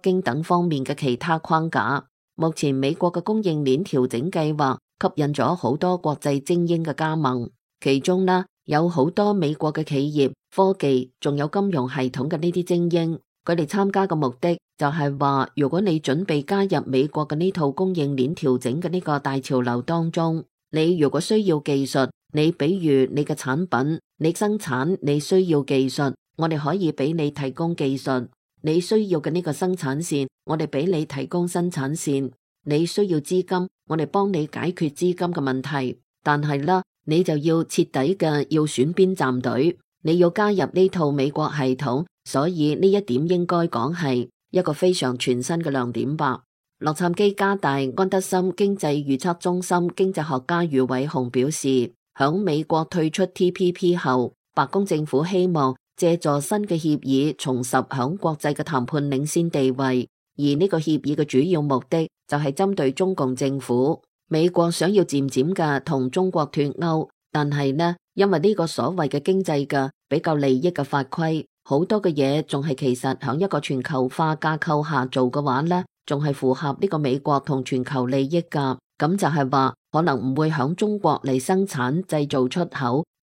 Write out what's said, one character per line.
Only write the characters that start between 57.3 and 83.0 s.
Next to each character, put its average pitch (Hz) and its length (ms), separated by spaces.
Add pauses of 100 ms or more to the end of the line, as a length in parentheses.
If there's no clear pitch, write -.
重 127 260
拾 131 140
響 131 400
國 160 200
際 147 160
嘅 151 120
談 139 200
判 143 240
領 135 160
先 170 240
地 135 240
位， 127 360 (280)
而 147 60 (160)
呢 190 100
個 170 100
協 156 220
議 143 140
嘅 147 100
主 135 140
要 156 240
目 139 260
的 160 200 (180)
就 147 100
係 147 160
針 196 220
對 143 180
中 190 220
共 131 220
政 139 240
府。 127 420 (260)
美 160 200
國 170 220
想 170 220
要 190 120
漸 139 240
漸 139 260
嘅 151 300
同 131 260
中 185 200
國 156 200
脫 143 240
鈎， 160 340 (240)
但 147 180
係 139 260
呢， 170 200 (180)
因 196 160
為 170 100
呢 202 140
個 165 120
所 139 280
謂 160 140
嘅 143 120
經 190 220
濟 143 240
嘅 135 220 (200)
比 143 120
較 160 140
利 139 240
益 175 120
嘅 143 140
法 143 200
規， 160 400 (200)
好 143 200
多 214 180
嘅 180 100
嘢 143 300
仲 143 200
係 147 120
其 131 200
實 131 220
響 135 220
一 196 80
個 156 140
全 135 220
球 131 260
化 156 280
架 156 220
構 151 300
下 131 180
做 127 240
嘅 147 100
話 139 220
呢， 175 220 (200)
仲 143 180
係 147 120
符 131 180
合 139 260
呢 196 100
個 160 100
美 143 220
國 143 200
同 135 240
全 127 200
球 131 220
利 135 200
益 170 160
㗎。 135 340 (220)
噉 165 180
就 180 120
係 139 200
話， 135 260 (180)
可 156 100
能 143 160
唔 131 180
會 156 140
響 156 240
中 208 240
國 170 260
嚟 131 160
生 190 240
產 151 380
製 151 260
造 131 200
出 175 160
口， 139 400 (180)